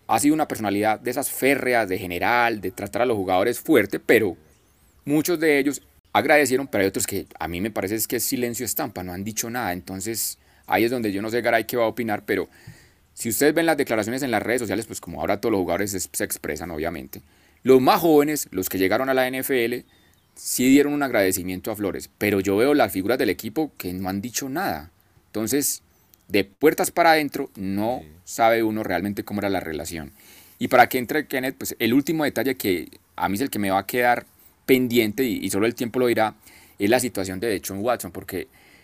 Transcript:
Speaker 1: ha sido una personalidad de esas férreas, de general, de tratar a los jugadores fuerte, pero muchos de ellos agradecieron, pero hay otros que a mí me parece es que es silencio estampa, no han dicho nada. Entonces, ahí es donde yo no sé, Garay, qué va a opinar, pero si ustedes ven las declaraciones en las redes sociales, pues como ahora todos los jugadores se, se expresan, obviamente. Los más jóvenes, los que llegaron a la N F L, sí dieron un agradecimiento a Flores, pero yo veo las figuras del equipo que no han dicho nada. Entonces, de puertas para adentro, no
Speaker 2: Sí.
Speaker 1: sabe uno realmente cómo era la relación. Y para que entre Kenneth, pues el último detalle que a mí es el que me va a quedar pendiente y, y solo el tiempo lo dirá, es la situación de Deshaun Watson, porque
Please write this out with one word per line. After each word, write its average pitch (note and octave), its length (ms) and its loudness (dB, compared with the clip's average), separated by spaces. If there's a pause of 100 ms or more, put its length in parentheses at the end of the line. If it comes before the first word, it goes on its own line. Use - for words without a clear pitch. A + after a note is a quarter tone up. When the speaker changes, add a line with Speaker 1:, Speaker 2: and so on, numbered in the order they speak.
Speaker 1:
ha A2 120 2
sido C#3+ 140 4
una D#3 160 0
personalidad G#2+ 500 0
de B2 120 -4
esas C3 200 -6
férreas, B2+ 560 2
de F#2 100 -2
general, G#2 600 0
de F#2+ 120 -6
tratar G2+ 320 -4
a - 20 2
los B2 100 0
jugadores F#2+ 460 0
fuerte, C3 400 2
pero G#2+ 340 4 (680)
muchos D#3 340 0
de D#3 180 4
ellos C#3 240 0 (300)
agradecieron, C3+ 560 4
pero G#2+ 140 0
hay G2 80 2
otros - 180 -2
que F#2 200 -6 (120)
a D#2+ 80 -6
mí E2+ 140 -6
me G#2+ 100 -4
parece G2+ 240 -4
es A2 140 -4
que B2 80 -2
es A2 80 -4
silencio B2 400 -4
estampa, A2 360 -6
no F2+ 120 -8
han G2 100 -8
dicho A2 260 -6
nada. A2+ 220 -4
Entonces, F#2+ 680 -8 (280)
ahí G2+ 160 2
es A#2 80 2
donde A2+ 220 -2
yo G2 80 -4
no A2 80 -6
sé, A#2+ 120 -2
Garay, A2+ 220 2
qué B2 140 -6
va A#2 80 2
a - 20 2
opinar, G#2+ 380 -4
pero F#2+ 240 -2 (640)
si - 160 -8
ustedes C#3+ 240 4
ven E3 120 2
las D#3 120 2
declaraciones A#2+ 460 0
en B2+ 80 -4
las G#2 120 2
redes A2+ 160 0
sociales, G#2+ 260 -2
pues - 140 -12
como D#2 220 -10
ahora F#2 180 0
todos A#2 120 -2
los G2 100 2
jugadores F2+ 300 -2
se, F#2 100 -6
se - 240 -6
expresan, E2 460 -8
obviamente. D#2 500 -8 (420)
Los C3 160 8
más E3 220 4
jóvenes, D3+ 500 2
los F#2 160 -4
que F#2+ 120 -4
llegaron G#2+ 280 2
a C3+ 60 0
la C3 140 2
N C3 100 -6
F C3 260 0
L, A#2+ 220 -4 (500)
sí - 320 -2
dieron C#3 260 6
un C#3+ 100 -2
agradecimiento F#2+ 680 0
a G#2 40 -6
Flores, F#2+ 420 -6
pero G2+ 240 2
yo G2 160 0
veo C3+ 160 4
las A#2 180 2
figuras G2 260 0
del C3 120 0
equipo A2+ 480 -4
que F2+ 160 -8
no F#2 160 -6
han G2 100 -4
dicho B2 300 -8
nada. C3 400 -6 (380)
Entonces, A2 560 -2 (440)
de G2+ 160 2
puertas - 480 2
para E3 200 4
adentro, D3+ 440 0
no G#2 460 -4
Speaker 2:
Sí. D#2 60 -20 (160)
Speaker 1:
sabe A2+ 400 4
uno A2 180 -2
realmente G2+ 420 -2
cómo G2+ 180 -6
era G2+ 80 0
la F#2+ 100 0
relación. D#2 520 -8 (460)
Y B2 120 -4
para B2 180 8
que C3 100 -2
entre C3+ 300 -4
Kenneth, C3 300 -6
pues - 200 -8
el A#2 160 2
último D3+ 300 2
detalle C3+ 320 -2
que F2+ 340 -2 (280)
a F2+ 120 0
mí F#2+ 60 -2
es G#2 60 -4
el C3+ 80 -2
que A2+ 100 -6
me G2+ 100 -2
va F#2+ 100 2
a G2+ 60 -2
quedar B2 400 0 (400)
pendiente A#2+ 600 2
y, G2+ 200 -2
y F#2+ 40 -4
solo G2 180 0
el - 80 -2
tiempo A#2+ 240 -4
lo B2+ 80 4
dirá, A2 280 0 (440)
es G2+ 100 2
la B2 100 6
situación F#2+ 420 -4
de A#2 60 -2
Deshaun G2 340 -4
Watson, A2 300 -2
porque F#2 360 -10 (360)